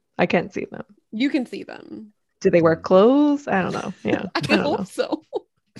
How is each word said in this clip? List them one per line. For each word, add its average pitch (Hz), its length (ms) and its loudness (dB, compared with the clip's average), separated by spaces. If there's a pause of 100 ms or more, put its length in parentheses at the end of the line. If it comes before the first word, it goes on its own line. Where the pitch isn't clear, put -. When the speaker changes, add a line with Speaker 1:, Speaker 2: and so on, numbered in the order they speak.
(180)
Speaker 1:
I 175 80 2
can't 185 260 -2
see - 180 -8
them? - 140 -14 (280)
Speaker 2:
You 254 180 -2
can 262 160 -4
see - 160 -14
them. - 500 -18 (280)
Speaker 1:
Do 190 100 2
they 175 100 4
wear 160 160 4
clothes? 277 720 4
I 185 160 0
don't - 100 -4
know. - 300 -6
Yeah. - 280 -2
Speaker 2:
<laughs> - 40 -14
I - 40 -2
Speaker 1:
I - 20 -4
don't - 200 0
Speaker 2:
hope - 200 -2
Speaker 1:
know. 190 40 -6
Speaker 2:
so. - 380 -6 (580)